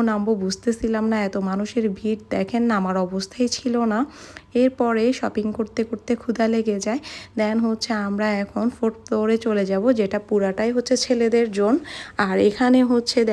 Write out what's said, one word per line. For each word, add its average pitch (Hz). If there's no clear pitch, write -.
নামবো 208
বুঝতেছিলাম 220
না, 220
এত 196
মানুষের 208
ভিড়। 220
দেখেন 190
না, 226
আমার 185
অবস্থাই 190
ছিল 240
না। 214
এরপরে 240
শপিং 214
করতে 226
করতে 226
ক্ষুধা 226
লেগে 220
যায়। 233
Then 214
হচ্ছে 220
আমরা 208
এখন 202
ফোর্থ 226
ফ্লোরে 220
চলে 208
যাব, 196
যেটা 202
পুরাটাই 202
হচ্ছে 247
ছেলেদের 233
জোন। 208
আর 190
এখানে 254
হচ্ছে 240